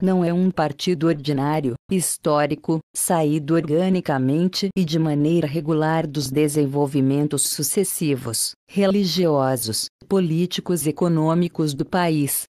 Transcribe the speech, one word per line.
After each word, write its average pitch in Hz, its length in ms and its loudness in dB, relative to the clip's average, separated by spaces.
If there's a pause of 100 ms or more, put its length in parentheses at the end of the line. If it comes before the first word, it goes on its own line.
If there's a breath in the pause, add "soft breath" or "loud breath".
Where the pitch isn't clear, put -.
não 185 200 2
é 170 120 0
um 185 180 2
partido 165 560 -2
ordinário, 147 680 -2 (140)
histórico, 151 880 0 (140)
saído 156 600 0
organicamente 165 1200 0
e 190 80 2
de 160 160 0
maneira 156 480 2
regular 156 580 0
dos 143 240 -4
desenvolvimentos 143 1120 0
sucessivos, 143 1080 -2 (160)
religiosos, 160 1160 0 (240)
políticos 175 760 0
e 156 40 2
econômicos 160 840 0
do 143 120 -4
país, 160 680 0